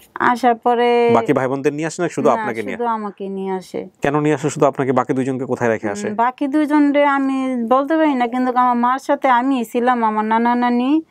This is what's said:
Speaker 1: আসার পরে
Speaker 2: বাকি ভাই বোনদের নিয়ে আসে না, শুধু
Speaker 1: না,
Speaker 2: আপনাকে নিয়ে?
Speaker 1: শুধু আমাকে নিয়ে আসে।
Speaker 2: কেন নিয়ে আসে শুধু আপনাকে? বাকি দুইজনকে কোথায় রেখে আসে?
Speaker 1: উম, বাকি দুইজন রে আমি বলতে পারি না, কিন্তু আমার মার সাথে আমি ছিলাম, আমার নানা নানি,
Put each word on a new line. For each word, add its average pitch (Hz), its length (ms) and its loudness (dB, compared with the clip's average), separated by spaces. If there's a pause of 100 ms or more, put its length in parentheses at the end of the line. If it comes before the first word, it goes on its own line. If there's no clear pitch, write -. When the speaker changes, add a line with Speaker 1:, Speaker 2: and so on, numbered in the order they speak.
(160)
Speaker 1:
আসার 240 400 2
পরে 240 580 2
Speaker 2:
বাকি 226 200 2
ভাই 131 140 0
বোনদের 139 260 -2
নিয়ে 156 140 -6
আসে 156 140 -8
না, 170 80 0
শুধু - 180 -2
Speaker 1:
না, 127 60 4
Speaker 2:
আপনাকে 220 300 -4
নিয়ে? 143 140 -8
Speaker 1:
শুধু 240 120 -4
আমাকে 208 400 -8
নিয়ে 190 220 -6
আসে। 190 360 -8 (140)
Speaker 2:
কেন 147 200 0
নিয়ে 151 140 2
আসে 139 140 -4
শুধু 147 160 2
আপনাকে? 135 260 0
বাকি 127 220 0
দুইজনকে 131 320 -4
কোথায় 120 240 -2
রেখে 107 200 -2
আসে? 101 200 -6
Speaker 1:
উম, 208 60 -6
বাকি 247 320 -2
দুইজন 294 440 2
রে 285 140 2
আমি 262 640 -2
বলতে 277 300 2
পারি 311 160 2
না, 247 140 0
কিন্তু 254 280 -2
আমার 247 200 2
মার 247 240 0
সাথে 285 280 0
আমি 247 380 2
ছিলাম, 240 380 0
আমার 214 220 0
নানা 233 300 2
নানি, 247 560 2